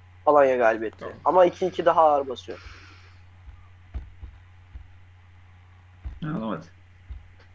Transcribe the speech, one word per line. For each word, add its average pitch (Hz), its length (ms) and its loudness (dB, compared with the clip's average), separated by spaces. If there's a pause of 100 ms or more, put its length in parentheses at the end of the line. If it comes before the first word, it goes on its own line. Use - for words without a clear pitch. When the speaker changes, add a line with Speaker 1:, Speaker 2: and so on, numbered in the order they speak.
(260)
Speaker 1:
Alanya 139 320 4
galibiyeti. 113 400 0
Speaker 2:
Tamam. - 180 -14 (100)
Speaker 1:
Ama 180 200 6
iki 180 200 -2
iki 170 200 -6
daha 170 160 4
ağır 143 260 2
basıyor. 117 320 -12 (3750)
Speaker 3:
Anlamadım. 113 460 -8 (840)